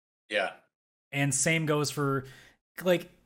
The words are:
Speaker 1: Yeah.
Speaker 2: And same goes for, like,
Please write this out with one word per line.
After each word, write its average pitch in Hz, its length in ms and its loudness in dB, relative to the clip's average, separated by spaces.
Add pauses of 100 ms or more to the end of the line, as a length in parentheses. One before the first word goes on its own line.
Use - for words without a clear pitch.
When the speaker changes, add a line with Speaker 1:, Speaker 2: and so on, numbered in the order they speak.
(280)
Speaker 1:
Yeah. 101 220 0 (640)
Speaker 2:
And 139 220 0
same 160 320 0
goes 151 240 0
for, 139 360 -2 (560)
like, 175 280 2 (160)